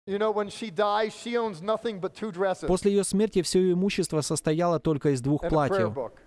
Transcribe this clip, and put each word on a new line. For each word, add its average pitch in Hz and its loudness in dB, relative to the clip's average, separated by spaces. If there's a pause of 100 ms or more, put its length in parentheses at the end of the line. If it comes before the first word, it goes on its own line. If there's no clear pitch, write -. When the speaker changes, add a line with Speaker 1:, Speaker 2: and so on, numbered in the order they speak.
Speaker 1:
You 202 -4
know, 214 0
when 208 -2
she 220 -10
dies, 208 0
she 240 -6
owns 214 -4
nothing 214 -4
but 180 -6
two 214 -6
dresses. 180 -2
Speaker 2:
После 180 2
ее 202 4
смерти 196 0
все 185 2
ее 185 4
имущество 180 0
состояло 165 0
только 151 0
из 135 0
двух 139 0
Speaker 1:
And 170 -2
a - -2
prayer 151 4
Speaker 2:
платьев 185 0
Speaker 1:
book. 123 -8 (140)